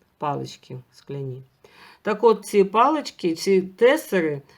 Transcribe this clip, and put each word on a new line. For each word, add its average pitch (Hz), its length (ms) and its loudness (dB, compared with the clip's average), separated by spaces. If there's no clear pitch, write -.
палички 135 600 -8
скляні. 135 520 -12
Так 208 220 -6
от, 220 220 4
ці 202 180 2
палички, 220 720 0
ці 190 260 2
тесери 185 800 0